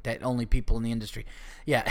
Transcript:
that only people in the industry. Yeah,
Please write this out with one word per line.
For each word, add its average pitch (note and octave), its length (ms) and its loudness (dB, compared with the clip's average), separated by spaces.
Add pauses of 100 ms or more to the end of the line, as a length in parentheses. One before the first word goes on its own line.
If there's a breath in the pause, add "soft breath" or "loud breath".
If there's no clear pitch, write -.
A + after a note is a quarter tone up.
that - 200 -4
only B2 240 0
people C3 300 4
in A2+ 60 0
the A#2 100 0
industry. A2 340 -6 (400 loud breath)
Yeah, C3+ 240 4